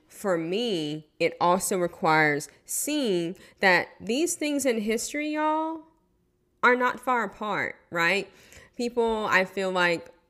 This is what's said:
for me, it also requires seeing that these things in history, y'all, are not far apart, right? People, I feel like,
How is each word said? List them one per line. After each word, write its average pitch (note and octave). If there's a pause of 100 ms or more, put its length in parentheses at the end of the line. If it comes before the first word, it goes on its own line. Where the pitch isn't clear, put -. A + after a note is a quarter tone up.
for F#3
me, E3 (120)
it E3
also F#3
requires D#3 (180)
seeing G3 (240)
that F3+ (120)
these B3+
things C#4+
in A3+
history, D4
y'all, D#4 (800)
are B3
not B3
far A#3+
apart, G3 (140)
right? E3+ (480)
People, A3+
I F3+
feel F#3+
like, F3 (180)